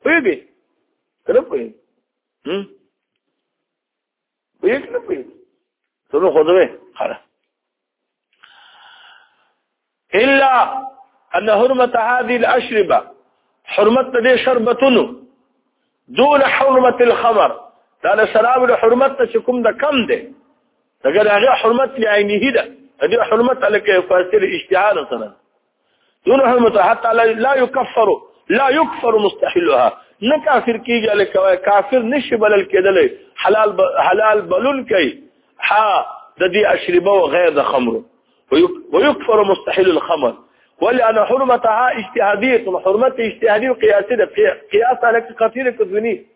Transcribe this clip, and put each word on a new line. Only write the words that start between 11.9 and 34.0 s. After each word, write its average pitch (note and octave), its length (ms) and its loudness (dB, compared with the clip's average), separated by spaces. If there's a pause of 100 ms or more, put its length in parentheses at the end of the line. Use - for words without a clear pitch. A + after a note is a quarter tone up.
هذه A#3+ 360 -2
الأشربة، A3 640 0 (680)
حرمت A#3 420 2 (160)
دې B3+ 120 4 (100)
شربتونو، A#3+ 580 2 (1080)
دون C#4 340 2
حرمة B3+ 580 2
الخمر، G#3+ 500 2 (520)
دا F3+ 120 2
د G#3+ 180 2
شراب B3 340 2
د A#3+ 40 2
حرمت B3+ 500 2
نه A#3+ 60 0
چې - 100 -4
کوم B3 240 -4
ده A3+ 100 0
کم C4+ 340 -2
دی، A#2+ 280 -6 (680)
دغه E3 200 2
د G#3 40 2
هغې G#3 220 2 (120)
حرمت B3+ 380 -2
لعینه G#3 520 0
ده، A3+ 120 0 (380)
د D#3 100 0
دې A#3 80 0 (100)
حرمت B3 340 0
هلکه G3+ 380 0
فاصل F#3 420 0
اجتهاد F#3+ 520 -2 (140)
سره. A2 260 -10 (920)
دون C4+ 160 4
حرمت A#3+ 360 2
حتى A3+ 360 0
لا، A#3 120 2
لا A3+ 300 0
يكفر، B3 520 0 (420)
لا C4 200 0
يكفر B3+ 480 0
مستحلها، D#3+ 840 0 (200)
نه D4 240 -2
کافر A#3+ 320 0
کېږي A3+ 340 -4
هلکه G3 300 0
وایي، F#3+ 160 2
کافر G3+ 420 0
نشي B3 360 -4
بلل G#3 300 2
کېدلی، F#3 420 2 (280)
حلال G#3+ 360 0
ب-، - 280 0